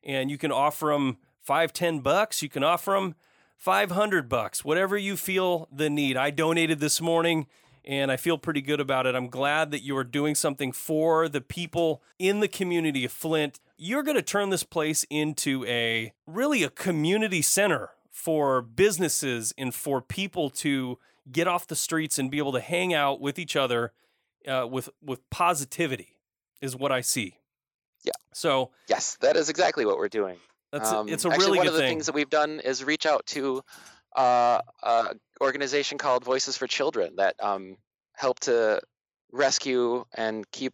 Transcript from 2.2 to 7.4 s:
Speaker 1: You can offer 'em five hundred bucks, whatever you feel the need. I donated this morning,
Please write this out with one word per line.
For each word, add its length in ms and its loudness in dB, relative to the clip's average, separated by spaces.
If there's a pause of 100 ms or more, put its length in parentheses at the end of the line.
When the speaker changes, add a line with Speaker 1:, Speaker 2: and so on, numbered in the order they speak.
Speaker 1:
You 60 -6
can 160 -4
offer 320 2
'em 200 -2 (420)
five 340 0
hundred 380 0
bucks, 340 -2
whatever 340 0
you 200 -4
feel 520 0
the 200 -2
need. 260 2
I 140 2
donated 500 2
this 220 0
morning, 460 2 (360)